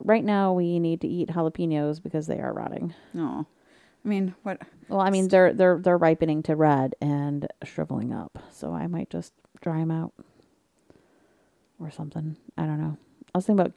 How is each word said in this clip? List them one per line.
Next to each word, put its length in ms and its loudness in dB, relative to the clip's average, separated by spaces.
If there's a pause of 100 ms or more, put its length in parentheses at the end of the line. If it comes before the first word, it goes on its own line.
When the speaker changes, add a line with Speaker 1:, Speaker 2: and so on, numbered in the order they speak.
Speaker 1:
right 200 2
now, 280 2
we 260 0
need 220 -2
to 80 -4
eat 220 -4
jalapenos 720 -2
because 280 -6
they 100 -4
are 140 -6
rotting. 420 -8 (220)
Speaker 2:
Oh, 300 -6 (580)
I 40 -4
mean, 260 -2 (100)
what? 160 -8 (280)
Speaker 1:
Well, 120 0
I 100 2
mean, 140 2
Speaker 2:
St- 80 -2
Speaker 1:
they're, 220 8
they're, 240 6
they're 200 4
ripening 460 2
to 100 0
red 460 4
and 480 -2 (160)
shriveling 480 -6
up. 260 -10 (140)
So 200 -10
I 140 -6
might 240 -6
just 220 -10 (280)
dry 200 -4
'em 100 -2
out. 220 -4 (1700)
Or 100 -12
something. 460 -10 (200)
I 100 -4
don't 140 -2
know. 160 -4 (380)
I 40 0
was 80 -2
thinking 140 4
about 160 0